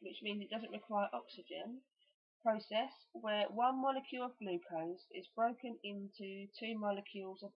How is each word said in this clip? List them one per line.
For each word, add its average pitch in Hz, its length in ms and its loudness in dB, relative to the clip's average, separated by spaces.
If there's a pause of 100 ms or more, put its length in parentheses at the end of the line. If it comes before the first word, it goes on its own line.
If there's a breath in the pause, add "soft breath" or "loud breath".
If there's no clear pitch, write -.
which 202 220 -8
means 208 180 -2
it 190 80 -8
doesn't 220 220 -4
require 208 420 2
oxygen, - 720 -8 (580 soft breath)
process 220 480 4 (240)
where 214 400 2
one 247 280 6
molecule 262 440 2
of 247 140 -6
glucose 175 760 -2
is 185 220 -8
broken 233 480 2
into 202 640 -6 (100)
two 226 220 -4
molecules 196 640 -2
of 196 120 -10